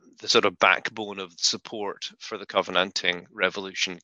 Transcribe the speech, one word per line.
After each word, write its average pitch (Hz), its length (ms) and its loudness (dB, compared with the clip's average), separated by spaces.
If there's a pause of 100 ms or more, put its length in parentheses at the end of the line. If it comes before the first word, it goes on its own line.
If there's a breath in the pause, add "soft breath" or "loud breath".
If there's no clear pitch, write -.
(220)
the 107 80 -6
sort 113 160 6
of 92 140 0
backbone 101 600 2
of 90 160 -10
support - 800 -4
for - 200 -12
the 98 80 -12
Covenanting 90 840 0
Revolution 92 760 -2